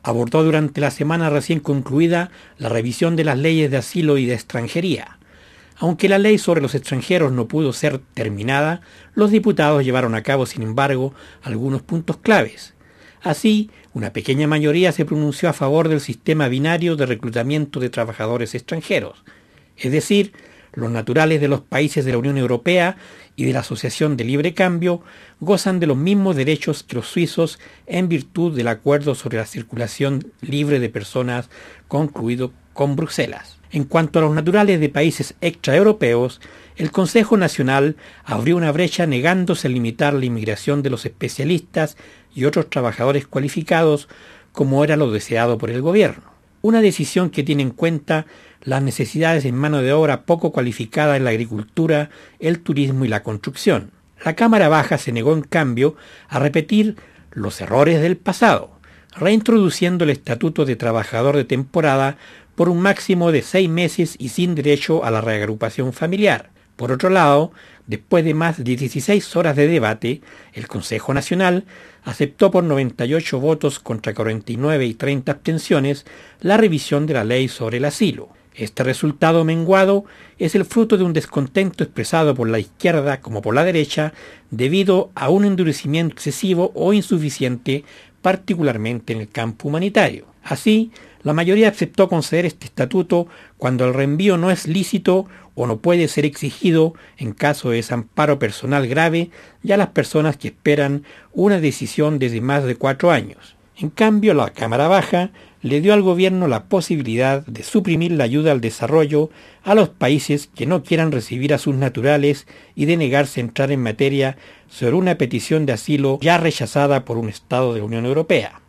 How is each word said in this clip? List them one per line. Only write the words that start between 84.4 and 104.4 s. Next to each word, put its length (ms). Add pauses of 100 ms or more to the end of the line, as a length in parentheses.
debido 640
a 160
un 160
endurecimiento 680
excesivo 600
o 200
insuficiente, 920 (400)
particularmente 920
en 80
el 80
campo 380
humanitario. 580 (180)
Así, 480 (300)
la 120
mayoría 360
aceptó 380
conceder 380
este 200
estatuto 640 (300)
cuando 280
el 80
reenvío 440
no 120
es 160
lícito 640 (260)
o 140
no 100
puede 300
ser 180
exigido 680 (240)
en 160
caso 360
de 80
desamparo 640
personal 480
grave 420 (320)
y 100
a 60
las 120
personas 480
que 100
esperan 560 (280)
una 280
decisión 580
desde 240
más 220
de 120
cuatro 360
años. 440 (220)
En 120
cambio, 440
la 160